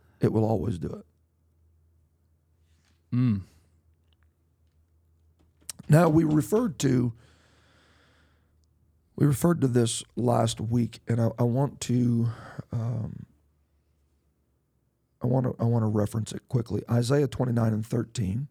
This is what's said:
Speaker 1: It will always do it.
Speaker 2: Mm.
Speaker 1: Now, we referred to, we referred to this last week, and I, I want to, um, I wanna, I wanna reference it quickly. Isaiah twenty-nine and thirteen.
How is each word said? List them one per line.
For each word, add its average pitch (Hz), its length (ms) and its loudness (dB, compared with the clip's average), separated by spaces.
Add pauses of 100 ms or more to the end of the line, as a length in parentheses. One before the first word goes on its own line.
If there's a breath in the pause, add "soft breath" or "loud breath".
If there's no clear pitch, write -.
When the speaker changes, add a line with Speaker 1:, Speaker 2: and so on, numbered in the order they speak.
(200)
Speaker 1:
It - 120 2
will 110 120 2
always 101 340 -2
do 82 100 -8
it. - 160 -12 (2000)
Speaker 2:
Mm. 120 300 2 (2500 soft breath)
Speaker 1:
Now, 165 200 6
we 160 140 4
referred 156 560 0
to, 127 340 2 (2000 soft breath)
we 151 100 4
referred 160 360 2
to 135 60 2
this 117 360 2 (100)
last 117 460 0
week, 117 480 -2
and 117 120 0
I, 113 100 2 (100)
I - 20 2
want 123 400 0
to, 120 460 0 (440 loud breath)
um, 117 540 -6 (1900)
I - 60 -4
wanna, 127 320 0
I 113 60 0
wanna 113 240 2
reference 107 440 -2
it - 160 -12
quickly. 113 420 -2
Isaiah 123 360 2
twenty-nine 117 460 0
and 107 120 -2
thirteen. 117 680 -4